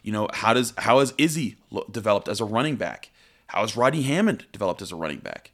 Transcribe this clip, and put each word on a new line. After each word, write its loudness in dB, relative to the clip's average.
You -6
know, -2
how 4
does, 2
how 4
has 2
Izzy 0
lo-, -6
developed 0
as -2
a -2
running 0
back? -8
How -2
has -2
Rodney 2
Hammond 0
developed -4
as -10
a -10
running -6
back? -14